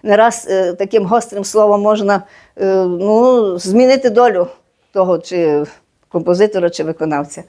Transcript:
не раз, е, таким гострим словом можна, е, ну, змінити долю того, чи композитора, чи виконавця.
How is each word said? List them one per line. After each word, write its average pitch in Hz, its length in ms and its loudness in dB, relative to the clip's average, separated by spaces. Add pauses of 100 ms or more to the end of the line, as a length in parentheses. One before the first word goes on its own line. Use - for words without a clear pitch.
не 208 120 2
раз, 226 340 2
е, 185 240 -2
таким 196 320 -2
гострим 214 380 -4
словом 208 380 2
можна, 202 420 0 (380)
е, 196 40 0 (200)
ну, 208 720 0
змінити 254 520 2
долю 208 380 2 (460)
того, 180 260 0
чи 160 440 -2 (460)
композитора, 175 600 0
чи 165 140 -8
виконавця. 156 640 -6